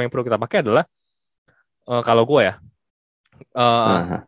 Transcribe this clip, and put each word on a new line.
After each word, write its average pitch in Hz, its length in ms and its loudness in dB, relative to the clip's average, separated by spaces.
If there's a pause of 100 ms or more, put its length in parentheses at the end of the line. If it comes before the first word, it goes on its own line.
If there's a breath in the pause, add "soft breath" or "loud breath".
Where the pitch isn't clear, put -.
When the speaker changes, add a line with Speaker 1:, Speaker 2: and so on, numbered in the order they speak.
Speaker 1:
yang 120 80 -8
perlu 127 120 -6
kita 113 140 -2
pakai - 260 -4
adalah, 120 180 2 (1040)
eh, 120 160 -4
kalau 117 200 4
gua 139 180 2
ya, 92 100 0 (1040)
eh, 117 440 2
Speaker 2:
Aha. 85 180 -6 (100)